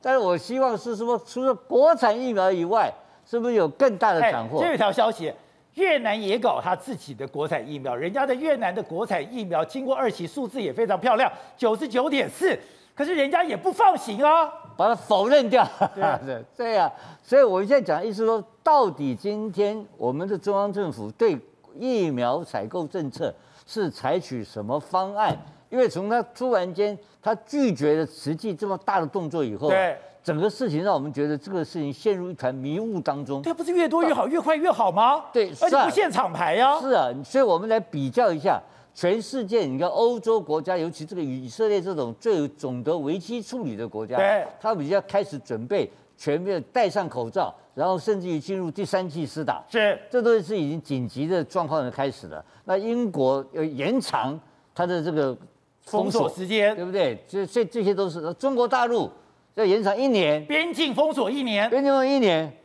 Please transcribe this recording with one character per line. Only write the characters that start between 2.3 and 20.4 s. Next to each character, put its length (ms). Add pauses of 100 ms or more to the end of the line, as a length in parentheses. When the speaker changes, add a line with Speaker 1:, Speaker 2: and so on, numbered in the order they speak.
Speaker 1:
苗 180
以 140
外， 260 (340)
是 140
不 80
是 60
有 140
更 300
大 160
的 80
斩 260
获？ 120
Speaker 2:
哎， 20
这 80
有 60
一 20
条 140
消 180
息， 240 (400)
越 260
南 200
也 180
搞 240
他 140
自 200
己 200
的 120
国 200
产 200
疫 120
苗， 160
人 180
家 100
的 120
越 220
南 160
的 100
国 200
产 300
疫 100
苗 220
经 180
过 120
二 160
期， 160
数 200
字 140
也 100
非 140
常 140
漂 160
亮， 160 (260)
九 180
十 120
九 200
点 220
四， 260 (380)
可 100
是 120
人 140
家 140
也 140
不 140
放 260
行 260
啊。 280 (240)
Speaker 1:
把 120
它 80
否 320
认 240
掉。 160 (260)
Speaker 2:
对 100
啊。 160 (180)
Speaker 1:
<laughs> 200
对 180
啊， 160 (300)
所 160
以 60
我 200
现 60
在 100
讲 200
的 60
意 60
思 140
说， 180 (200)
到 260
底 260
今 360
天 340 (120)
我 140
们 160
的 80
中 220